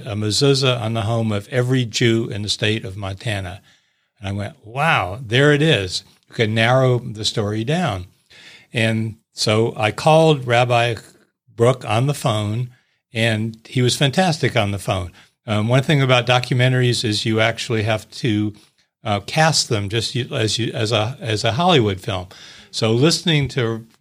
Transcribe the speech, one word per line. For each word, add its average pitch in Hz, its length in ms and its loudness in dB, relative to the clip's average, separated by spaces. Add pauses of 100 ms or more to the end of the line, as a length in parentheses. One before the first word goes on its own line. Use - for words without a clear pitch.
a 104 80 -6
mezuzah 127 640 2
on 113 140 -4
the 113 80 -2
home 113 320 0
of 101 160 -6
every 127 340 0
Jew 113 460 0
in 104 140 -8
the 104 60 -4
state 107 360 -2
of 95 100 -12
Montana. 98 680 -8 (580)
And 95 100 -8
I - 20 -4
went, 101 340 -8
"Wow, 117 560 -2
there 135 320 4
it 143 80 2
is." 107 420 0 (260)
You - 60 -20
can 110 200 0
narrow 123 440 4
the 110 260 -10
story 107 400 -4
down. 131 420 -2 (640)
And 113 420 0 (180)
so 113 440 2
I 107 140 2
called 156 560 4
Rabbi 120 480 2 (600)
Brook 117 300 2
on 117 220 0
the 147 60 0
phone, 110 560 -2 (440)
and 113 520 0
he - 160 -2
was 123 140 2
fantastic 151 600 0
on 101 160 0
the 101 80 -6
phone. 92 320 -4 (340)
Um, 107 220 0
one 127 160 2
thing 143 180 2
about 127 260 2
documentaries 123 760 2
is 107 200 -2
you 110 140 0
actually 113 440 -2
have 110 280 -4
to, 107 420 -2 (500)
uh, 104 180 -2
cast 156 480 2
them 101 200 -2
just 110 260 -4
you, 123 200 -4
as 110 240 -2
you, 90 140 -4
as 110 180 -4
a, 113 300 -2
as 110 240 -4
a 113 80 0
Hollywood 120 480 2
film. 92 260 -8 (440)
So 110 200 0
listening 151 580 2
to 113 360 -4 (160)